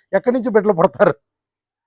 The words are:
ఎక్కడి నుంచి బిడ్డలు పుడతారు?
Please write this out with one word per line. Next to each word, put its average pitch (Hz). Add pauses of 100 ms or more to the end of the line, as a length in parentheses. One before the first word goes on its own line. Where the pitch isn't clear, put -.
(140)
ఎక్కడి 196
నుంచి 254
బిడ్డలు 208
పుడతారు? 170 (720)